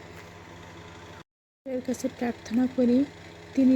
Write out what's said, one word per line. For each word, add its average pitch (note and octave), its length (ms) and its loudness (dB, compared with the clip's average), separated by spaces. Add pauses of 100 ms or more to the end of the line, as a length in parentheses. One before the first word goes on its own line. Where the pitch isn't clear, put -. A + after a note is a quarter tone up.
(1700)
এর C4 160 -6
কাছে B3+ 260 -6
প্রার্থনা B3 680 -4
করি B3 220 4 (560)
তিনি C4 220 4